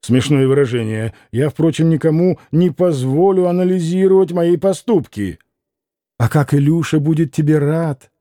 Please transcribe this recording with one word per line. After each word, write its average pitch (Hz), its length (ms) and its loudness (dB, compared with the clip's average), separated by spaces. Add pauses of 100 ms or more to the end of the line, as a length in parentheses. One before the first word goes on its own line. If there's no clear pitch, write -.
Смешное 135 460 2
выражение. 113 640 -2 (180)
Я, 135 180 -2
впрочем, 160 400 0
никому 160 500 0 (120)
не 175 180 2
позволю 175 800 0
анализировать 185 840 2
мои 170 260 0
поступки. 127 800 -2 (800)
А 113 120 0
как 147 240 0
Илюша 151 460 0
будет 151 340 -2
тебе 151 260 0
рад! 151 600 -4